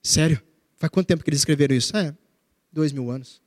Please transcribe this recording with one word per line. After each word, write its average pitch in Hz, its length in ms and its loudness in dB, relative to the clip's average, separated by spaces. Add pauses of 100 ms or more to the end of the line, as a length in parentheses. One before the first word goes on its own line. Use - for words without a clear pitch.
Sério? 156 380 2 (360)
Faz 160 140 -4
quanto 185 180 0
tempo 165 140 0
que - 80 -2
eles 143 100 0
escreveram 143 340 2
isso?" 123 220 -2
"É, 165 200 -2 (560)
dois 156 200 -2
mil 127 180 -6
anos." 131 360 -12